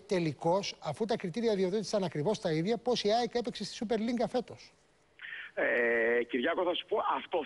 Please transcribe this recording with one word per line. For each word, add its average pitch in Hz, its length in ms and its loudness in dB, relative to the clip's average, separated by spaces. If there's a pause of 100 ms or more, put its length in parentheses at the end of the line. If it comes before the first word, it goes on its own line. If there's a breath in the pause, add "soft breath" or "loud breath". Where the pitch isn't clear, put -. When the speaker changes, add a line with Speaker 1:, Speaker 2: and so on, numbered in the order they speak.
Speaker 1:
τελικώς, 170 720 0
αφού 165 260 -4
τα 220 120 0
κριτήρια 220 360 0
αδειοδότησης 190 360 0
ήταν 196 160 0
ακριβώς 160 360 0
τα 170 120 0
ίδια, 170 260 0
πώς - 260 0
η 202 80 4
αεκ 240 220 0
έπαιξε 240 300 -2
στη - 220 -8
Super 226 100 0
League 226 320 0
φέτος; - 440 -6 (800 loud breath)
Speaker 2:
Ε, 117 680 2
Κυριάκο, 160 400 0
θα 175 100 2
σου - 140 -6
πω 208 80 0 (200)
αυτό 147 300 -2